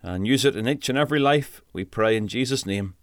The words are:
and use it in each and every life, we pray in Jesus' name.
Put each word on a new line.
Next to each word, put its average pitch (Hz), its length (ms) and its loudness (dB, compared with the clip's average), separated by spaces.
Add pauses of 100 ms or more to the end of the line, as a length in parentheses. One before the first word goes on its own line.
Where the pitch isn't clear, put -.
and 92 260 -4
use 131 180 2
it 139 100 4
in 110 120 -2
each 147 200 -2
and 131 100 0
every 147 220 0
life, 139 420 0 (120)
we 92 100 -4
pray 110 320 2
in 107 120 -2
Jesus' 127 380 -2
name. 98 380 -4